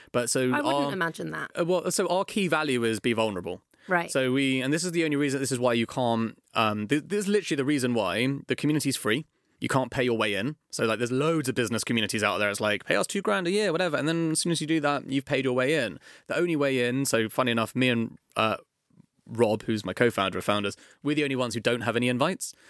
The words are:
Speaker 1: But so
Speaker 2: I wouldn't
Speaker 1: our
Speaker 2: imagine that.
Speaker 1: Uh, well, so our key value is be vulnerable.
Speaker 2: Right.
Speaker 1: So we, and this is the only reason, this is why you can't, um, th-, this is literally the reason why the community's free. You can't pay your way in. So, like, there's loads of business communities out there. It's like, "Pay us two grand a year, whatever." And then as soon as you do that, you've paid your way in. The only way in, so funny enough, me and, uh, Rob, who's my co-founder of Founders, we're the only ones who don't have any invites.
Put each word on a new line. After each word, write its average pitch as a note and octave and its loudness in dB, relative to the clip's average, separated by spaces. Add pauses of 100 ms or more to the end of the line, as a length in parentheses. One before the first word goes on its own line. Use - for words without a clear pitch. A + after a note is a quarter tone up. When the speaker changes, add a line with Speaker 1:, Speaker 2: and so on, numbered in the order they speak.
(120)
Speaker 1:
But A#2+ 0
so B2+ 2
Speaker 2:
I C#3+ 0
wouldn't C#3+ 0
Speaker 1:
our C#3+ -4
Speaker 2:
imagine E3 -4
that. D#3 -10
Speaker 1:
Uh, F3 2
well, F3+ 0
so F#3 0
our F3+ 0
key F#3+ -2
value D3 0
is A2+ 0
be B2 0
vulnerable. F#2+ -2 (260)
Speaker 2:
Right. F3 0
Speaker 1:
So C3 2
we, C3+ 2
and C3 0
this D#3+ -2
is F3+ -4
the E3+ 0
only D3+ 0
reason, C#3+ 0
this C3+ -2
is B2+ -2
why B2 4
you A#2 2
can't, A#2 0 (180)
um, G#2+ 2
th-, C#3+ 0
this G3+ -2
is G3 -4
literally G3+ 0
the C#3 0
reason C3 2
why G#2+ 2 (200)
the C3 0
community's D3 0
free. A#2 0 (340)
You - -4
can't C3 0
pay C3+ 0
your A#2+ 2
way G#2+ 2
in. A#2+ -4 (140)
So, - -2
like, A2 2
there's A#2 -2
loads D3+ 0
of B2 -2
business A2+ 0
communities A2 0
out G2+ 2
there. G#2 2
It's G2+ -4
like, G#2 0
"Pay - 2
us G3 0
two G3 -4
grand G3 0
a F3 -2
year, G3+ 0
whatever." E3 0
And C3+ 0
then E3 0
as D#3 0
soon F3 0
as D#3 -2
you D#3 -6
do D#3+ 0
that, C#3+ -2
you've C3+ -2
paid C3+ -2
your B2+ 2
way B2+ 2
in. A2+ -2 (280)
The - -4
only E3+ 0
way C3+ 2
in, C3 0
so A2+ 2
funny B2 0
enough, A2+ 0
me B2+ 2
and, A#2 0 (180)
uh, A2 2 (680)
Rob, A2 2
who's A2 -2
my F#2 -4
co-founder G2+ 2
of F2+ -8
Founders, G#2 0 (260)
we're D3 -2
the D3 0
only C3+ -2
ones B2 -2
who A#2 -4
don't A#2+ 2
have A2+ 0
any B2 2
invites. C3+ -2 (160)